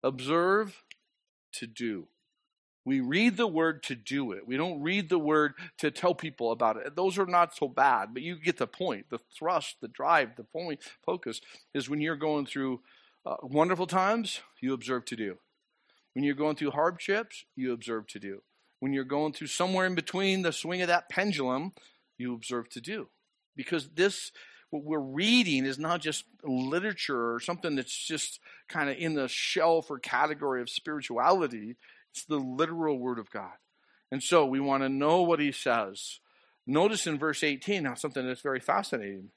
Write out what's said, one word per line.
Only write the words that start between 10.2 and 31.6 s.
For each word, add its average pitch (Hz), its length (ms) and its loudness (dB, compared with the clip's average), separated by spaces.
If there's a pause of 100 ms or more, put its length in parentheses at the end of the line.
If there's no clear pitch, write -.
the 113 80 -14
point, 160 360 -6 (240)
focus 170 360 -4 (340)
is 131 160 -2
when 151 100 -2
you're 160 140 0
going 147 320 0
through, 131 360 -4 (440)
uh, - 160 -4
wonderful 170 460 2
times, 196 520 2 (200)
you 131 120 0
observe 123 340 -2
to 120 100 -6
do. 101 220 -4 (760)
When 135 100 0
you're 143 120 2
going 151 180 2
through 147 160 -2
hardships, 175 760 -2 (120)
you 127 160 -2
observe 113 340 -4
to - 140 -14
do. 101 220 -10 (360)
When 135 140 -2
you're 135 100 0
going 143 300 0
through 147 160 -10
somewhere 185 360 2
in 185 120 0
between 190 460 0
the 165 100 2
swing 175 280 -4
of 180 60 0
that 170 220 2
pendulum, 156 640 0 (460)
you 123 160 -6
observe 117 360 -6
to 120 100 -12
do. 180 280 -10 (480)
Because 139 400 -4
this, 190 340 2 (400)
what 147 140 -6
we're 151 160 -2
reading 151 680 4
is 135 100 -2
not 160 240 0
just 151 240 -4 (200)
literature 135 880 0
or 117 60 -4
something 175 340 -4
that's - 320 -4
just - 320 -6 (300)
kinda 143 280 -2
in 160 180 -2
the 139 120 0
shelf 165 640 2
or 139 80 -6
category 139 640 0
of 117 80 -8
spirituality. 127 1040 0 (380)